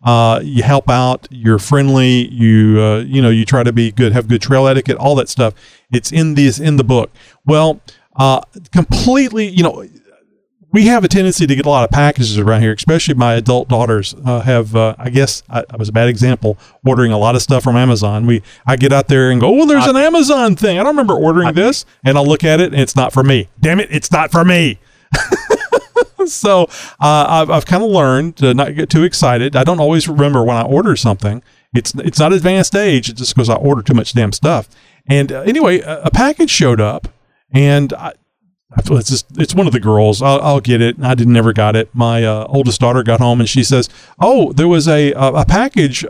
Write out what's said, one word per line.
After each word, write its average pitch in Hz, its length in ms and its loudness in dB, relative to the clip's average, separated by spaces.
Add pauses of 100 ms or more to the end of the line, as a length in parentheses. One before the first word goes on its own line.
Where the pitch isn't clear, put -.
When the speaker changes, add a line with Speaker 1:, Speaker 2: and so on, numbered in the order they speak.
Speaker 1:
Uh, 117 400 2
you 135 200 -2
help 135 260 0
out, 127 400 0
you're 113 300 0
friendly, 131 680 0
you, 110 520 4
uh, 107 200 0
you 135 200 -2
know, 120 80 4
you 113 160 2
try 131 160 0
to 120 100 0
be 113 200 -2
good, 113 220 0
have 117 140 0
good 117 140 2
trail 135 240 2
etiquette, 135 320 0
all 135 160 0
that 127 160 -2
stuff. 113 240 -2 (380)
It's 120 200 -4
in 160 220 0
this, 143 260 2
in 151 180 0
the 135 60 2
book. 117 280 0 (340)
Well, 156 340 0 (360)
uh, 131 260 0 (300)
completely, 226 760 0
you 180 140 0
know, - 240 -2 (840)
we 208 160 2
have 233 160 2
a 180 40 0
tendency 185 380 0
to 139 100 0
get 139 120 -2
a - 20 -2
lot 135 140 2
of 113 80 -2
packages 123 480 0
around 110 220 2
here, 110 120 0
especially 156 400 -2
my 120 220 0
adult 120 340 -2
daughters, 113 460 -2 (100)
uh, 123 140 -2
have, 113 360 -2
uh, 110 220 0
I 123 140 -10
guess 135 400 -2
I, 117 180 -6
I 120 80 -18
was 107 120 -6
a - 20 -12
bad 113 180 2
example, 113 480 -2 (260)
ordering 123 280 2
a 104 80 0
lot 113 160 0
of 123 80 -2
stuff 131 200 0
from 123 120 0
Amazon. 110 500 0
We, 117 160 0 (240)
I 127 120 -2
get 135 140 2
out 139 160 0
there 131 220 2
and 123 100 0
go, 202 220 2
"Oh, 320 60 2
there's 285 180 2
an 262 120 2
Amazon 277 580 2
thing. 185 240 -2
I - 20 -2
don't 277 120 0
remember 247 200 0
ordering 165 360 0
Speaker 2:
I - 20 -6
Speaker 1:
this." 202 340 0 (180)
And 135 140 2
I'll 143 100 2
look 156 160 0
at 156 160 2
it 170 140 0
and 139 80 0
it's - 140 -2
not 127 180 -2
for 135 100 2
me. 131 260 0 (100)
Damn 165 200 0
it, 208 120 -6
it's - 200 -4
not 156 200 0
for 165 120 2
me. 170 360 2 (340)
<laughs> - 60 -2 (1080)
So, 196 380 0 (340)
uh, 147 280 2
I've, 160 220 0
I've 160 160 0
kinda 196 220 0
learned 156 500 0
to 131 160 2
not 139 220 -2
get 156 160 -6
too 156 120 4
excited. 135 520 -2
I 131 80 2
don't 170 160 -2
always 156 280 0
remember 143 360 0
when 120 120 0
I 117 60 -2
order 143 340 0
something. 104 460 -4 (320)
It's, - 220 -4
it's - 240 -6
not 156 120 4
advanced 190 440 0
age. 165 340 0
It's 113 100 -16
just 127 160 -6
'cause 117 140 0
I 113 60 2
order 139 260 -2
too 123 140 0
much 110 180 -2
damn 113 180 0
stuff. 147 380 -2 (380)
And, 139 240 0
uh, 131 100 -10
anyway, 208 400 0
a, 151 220 -12
a 160 80 -2
package 285 400 0
showed 117 280 2
up, 104 280 -4 (440)
and 143 420 2
I, - 200 -14 (640)
I - 60 -2
feel 139 140 0
it's 113 120 -4
just, 131 160 -4 (140)
it's 160 160 -2
one 190 100 2
of 131 80 -2
the 123 60 0
girls. 107 420 2
I'll, 139 200 2
I'll 143 200 0
get 120 180 0
it. 117 220 0
I 127 140 0
didn't, 120 180 2
never 113 200 2
got 107 220 0
it. 113 160 -2
My, 117 320 -2
uh, 110 240 -4
oldest 135 320 -2
daughter 127 220 2
got 113 180 0
home 123 200 2
and 113 100 0
she 131 140 0
says, 123 260 0 (300)
"Oh, 196 340 2
there 151 140 2
was 165 200 2
a, 151 260 2
a, 135 200 0
a 147 120 0
package, 185 640 0